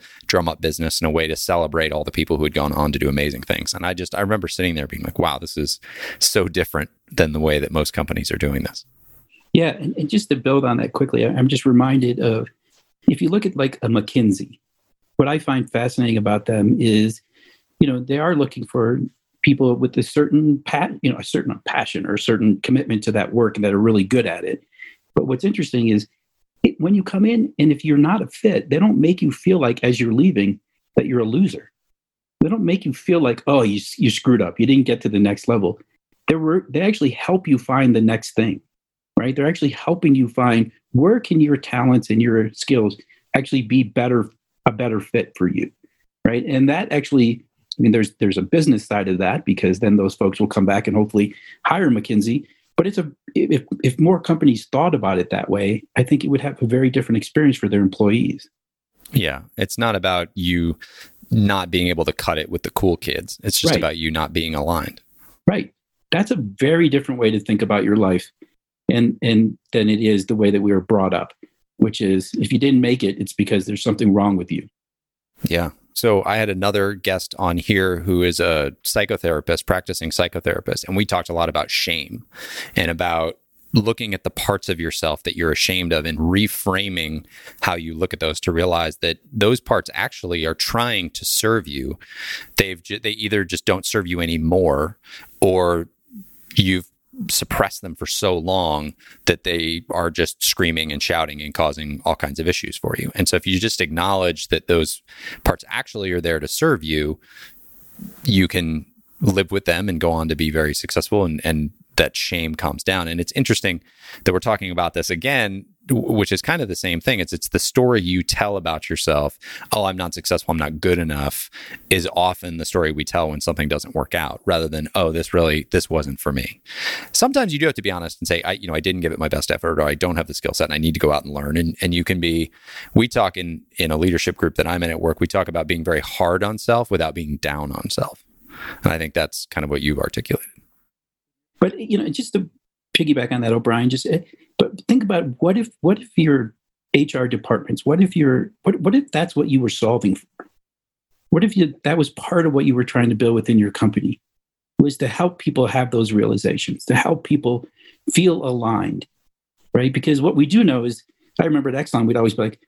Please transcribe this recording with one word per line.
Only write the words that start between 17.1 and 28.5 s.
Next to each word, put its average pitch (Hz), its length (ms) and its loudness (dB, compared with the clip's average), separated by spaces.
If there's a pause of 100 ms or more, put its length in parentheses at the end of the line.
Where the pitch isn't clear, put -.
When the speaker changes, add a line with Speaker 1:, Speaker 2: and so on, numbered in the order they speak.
Speaker 2:
you 160 60 8
know, 127 140 0
they 135 180 -4
are 160 180 2
looking 139 300 -2
for 123 340 0 (440)
people 139 320 4
with 127 200 0
a 127 60 2
certain 147 640 2
pa-, 151 240 -2 (140)
you 127 80 2
know, - 80 -4
a 92 40 -12
certain - 420 -4
passion - 420 -4
or 101 80 -2
a 101 40 -2
certain 107 420 2
commitment 113 420 0
to 113 80 -2
that 101 200 0
work 110 240 2
and 107 80 -2
that 101 100 2
are 98 60 2
really 107 240 4
good 117 220 2
at 85 180 -6
it. - 200 -6 (500)
But - 140 0
what's 127 160 -2
interesting 139 460 0
is 107 180 2 (560)
it, - 160 2
when 180 160 2
you 190 80 2
come 190 220 2
in, 233 340 2
and 156 120 6
if 139 140 0
you're 147 120 4
not 170 260 4
a 131 40 -8
fit, - 440 0